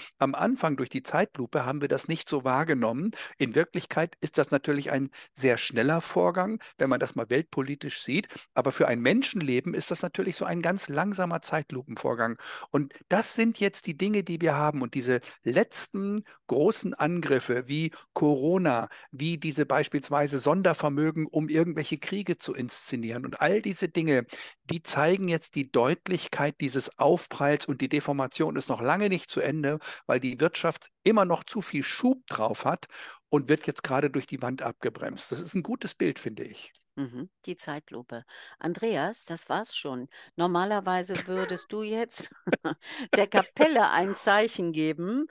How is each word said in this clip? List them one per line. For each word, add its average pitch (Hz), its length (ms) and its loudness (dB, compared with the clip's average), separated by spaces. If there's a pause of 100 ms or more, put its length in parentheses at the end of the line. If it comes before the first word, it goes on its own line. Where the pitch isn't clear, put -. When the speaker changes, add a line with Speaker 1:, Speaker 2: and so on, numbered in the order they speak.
(180)
Speaker 1:
Am 135 180 2
Anfang 170 400 0
durch 127 140 -4
die 131 120 -6
Zeitlupe 147 640 -2
haben 143 140 -4
wir 143 80 -2
das 139 180 0
nicht 160 220 -4
so 135 160 -2
wahrgenommen. 135 640 2 (260)
In 131 200 0
Wirklichkeit 165 640 0
ist - 180 0
das 147 140 2
natürlich 143 400 0
ein 135 180 -2 (240)
sehr 123 240 4
schneller 139 420 2
Vorgang, 180 600 0 (180)
wenn 135 100 2
man 123 120 2
das - 160 -2
mal 117 140 -4
weltpolitisch 139 760 -2
sieht. - 240 -2 (260)
Aber 139 160 2
für - 160 2
ein 120 140 2
Menschenleben 156 720 2
ist - 160 -2
das 175 120 -2
natürlich 185 340 -4
so - 80 -4
ein 175 180 -2
ganz 185 260 0
langsamer 180 540 -2
Zeitlupenvorgang. 123 960 -2 (320)
Und 143 220 0 (160)
das 208 260 2
sind 226 240 2
jetzt - 280 -2
die 160 100 -6
Dinge, 202 280 0
die 165 160 -4
wir 156 160 2
haben. 151 260 2
Und 117 120 -6
diese 123 260 2 (240)
letzten 202 800 0 (240)
großen 160 460 2
Angriffe 139 760 0
wie 156 240 -2 (200)
Corona, 147 760 2 (240)
wie 151 260 -4
diese 151 260 0
beispielsweise 143 760 0
Sondervermögen, 156 880 2
um 156 220 0
irgendwelche 156 500 0
Kriege 190 400 -4
zu - 160 -6
inszenieren 120 680 -4
und - 160 -8
all 196 220 2
diese 190 260 -2
Dinge, 147 380 2 (380)
die 165 180 -4
zeigen 175 460 2
jetzt 165 260 -4
die 139 160 -4
Deutlichkeit 151 880 0
dieses 135 380 -2
Aufpralls 147 680 2
und 143 140 -2
die 131 80 0
Deformation 147 680 0
ist 135 120 -4
noch 113 120 -2
lange 175 280 2
nicht 180 220 -2
zu - 100 -2
Ende, 147 380 0 (280)
weil 127 140 4
die 123 200 -4
Wirtschaft - 480 0 (140)
immer 214 220 6
noch 175 200 0
zu - 160 -4
viel 143 220 -2
Schub - 440 0
drauf 110 380 -2
hat 160 220 -2 (420)
und 135 200 4
wird 151 180 4
jetzt - 160 -4
gerade 139 280 2
durch 131 160 -2
die - 160 -8
Wand 127 200 -4
abgebremst. - 680 -6
Das 151 80 -4
ist 170 140 -10
ein 185 80 0
gutes 226 320 -6
Bild, 175 240 0
finde 113 260 -8
ich. - 280 -16 (240)
Speaker 2:
Mhm, 135 320 -8 (180)
die 175 100 -8
Zeitlupe. 123 680 -10 (360)
Andreas, 180 640 -2
das - 240 -10
war's - 280 -4
schon. 131 320 -6 (280)
Normalerweise 180 880 0
würdest 185 460 -4
du 214 100 -6
jetzt 220 480 -4 (160)
<laughs> - 320 -2 (380)
der 202 100 6
Kapelle 233 640 4
ein 190 240 2
Zeichen 202 580 2
geben, 165 580 -2